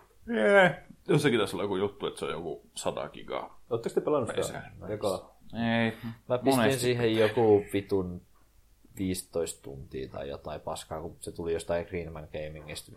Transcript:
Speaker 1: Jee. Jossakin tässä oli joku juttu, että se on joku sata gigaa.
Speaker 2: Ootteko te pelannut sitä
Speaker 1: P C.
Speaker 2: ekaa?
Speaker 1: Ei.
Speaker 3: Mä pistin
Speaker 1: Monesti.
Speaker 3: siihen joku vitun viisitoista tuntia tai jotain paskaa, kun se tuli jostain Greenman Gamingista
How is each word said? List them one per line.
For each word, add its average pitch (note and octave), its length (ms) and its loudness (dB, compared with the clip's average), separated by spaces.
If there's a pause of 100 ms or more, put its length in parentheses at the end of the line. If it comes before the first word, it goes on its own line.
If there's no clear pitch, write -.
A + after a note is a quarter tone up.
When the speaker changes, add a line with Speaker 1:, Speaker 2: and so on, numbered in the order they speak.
(360)
Speaker 1:
Jee. G3+ 480 6 (240)
Jossakin D3 320 4
tässä G2 180 0
oli F2+ 60 -2
joku G2+ 120 -2
juttu, F#2+ 320 -2
että - 120 -8
se D#2+ 60 -4
on C#2+ 60 -4
joku D#2+ 300 -8 (140)
sata - 340 -6
gigaa. - 600 -10
Speaker 2:
Ootteko - 260 -4
te E3+ 60 0
pelannut C#3 280 0
sitä - 320 -4 (200)
Speaker 1:
P F#2 60 -12
C. G2 40 -6
Speaker 2:
ekaa? G#2 460 -4 (160)
Speaker 1:
Ei. A2+ 400 2 (340)
Speaker 3:
Mä B2 100 0
pistin B2+ 180 4
Speaker 1:
Monesti. B2+ 260 4
Speaker 3:
siihen A#2+ 340 2
joku G#2+ 480 6 (100)
vitun F#2+ 480 -2 (760)
viisitoista F#2 680 -4
tuntia C2 460 -12
tai C#2+ 200 -8
jotain D2+ 320 -10
paskaa, D#2 400 -8
kun E2+ 180 -12
se - 120 -12
tuli E2 220 -4
jostain E2+ 360 -2
Greenman D#2+ 420 -8
Gamingista D2+ 640 -10